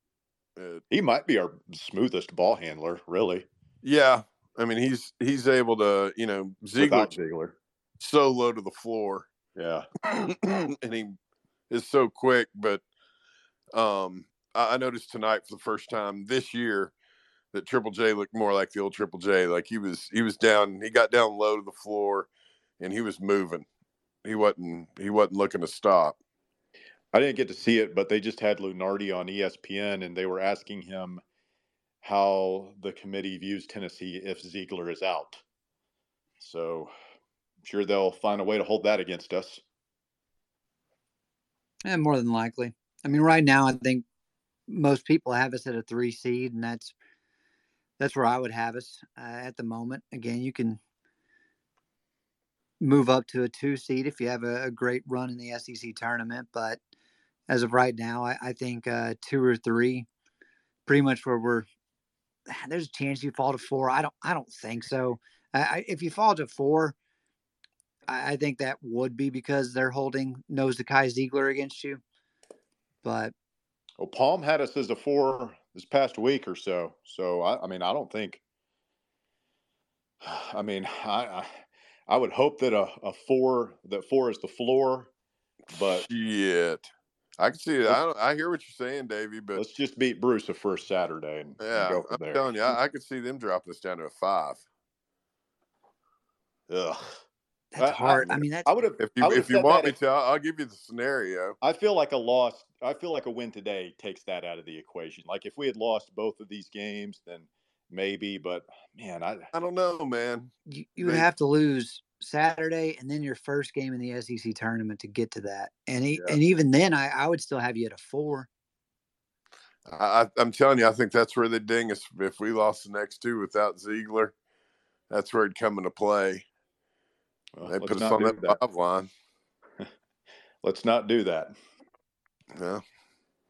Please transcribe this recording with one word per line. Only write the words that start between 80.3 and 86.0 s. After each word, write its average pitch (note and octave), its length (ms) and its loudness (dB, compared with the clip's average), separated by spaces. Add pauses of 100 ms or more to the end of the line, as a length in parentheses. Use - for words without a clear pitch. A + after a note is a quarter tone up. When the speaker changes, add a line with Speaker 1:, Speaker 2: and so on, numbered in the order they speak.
Speaker 2:
I G2+ 100 -6
mean, G2 220 -6 (200)
I, G#2+ 60 -6 (160)
I, F#2 200 -10 (640)
I A#2 100 2
would A#2 140 -2
hope D3 280 2
that B2 140 2
a, G2 140 2 (140)
a F#2+ 100 -6 (140)
four, B2+ 600 0
that G2 180 -8
four C3 260 2
is G2+ 80 -6
the - 100 -10
floor, C3 600 0 (720)
but F#2+ 300 0